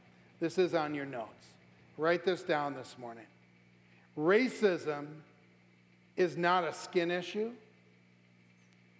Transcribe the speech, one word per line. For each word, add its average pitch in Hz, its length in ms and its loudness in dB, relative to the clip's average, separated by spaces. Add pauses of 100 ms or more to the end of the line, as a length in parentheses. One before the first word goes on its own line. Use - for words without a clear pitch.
(400)
This 165 200 0
is 170 160 2
on 151 180 -2
your 139 140 -6
notes. 117 400 -10 (500)
Write 170 260 2
this 180 200 0
down 147 320 -2
this 127 240 -14
morning. 113 260 -12 (920)
Racism 160 920 2 (1080)
is 170 220 0
not 175 260 4
a 151 80 -2
skin - 380 -2
issue. 208 420 -2 (1500)